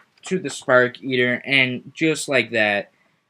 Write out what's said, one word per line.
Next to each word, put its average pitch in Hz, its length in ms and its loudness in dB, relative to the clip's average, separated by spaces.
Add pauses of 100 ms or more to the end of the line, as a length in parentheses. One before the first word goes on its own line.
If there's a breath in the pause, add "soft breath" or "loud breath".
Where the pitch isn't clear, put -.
(220)
to - 160 -4
the 143 120 -6
Spark 123 520 2
Eater, 123 420 0
and 131 500 0
just 156 340 -2
like 123 220 0
that, 104 400 0 (400)